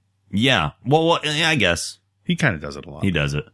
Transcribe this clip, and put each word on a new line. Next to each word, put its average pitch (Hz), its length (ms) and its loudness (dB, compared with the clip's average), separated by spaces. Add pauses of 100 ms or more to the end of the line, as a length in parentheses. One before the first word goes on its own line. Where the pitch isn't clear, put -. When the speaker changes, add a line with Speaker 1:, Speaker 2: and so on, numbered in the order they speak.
(300)
Speaker 1:
Yeah. 104 420 2 (120)
Well, 156 240 2
well, 160 160 2
yeah, 151 240 0
I 160 80 2
guess. 90 420 0 (260)
Speaker 2:
He 175 120 -2
kinda 107 220 0
does 71 180 -10
it 69 80 -14
a - 60 -18
lot. 73 120 -14
Speaker 1:
He 98 80 2
does 73 220 0
it. 73 220 -6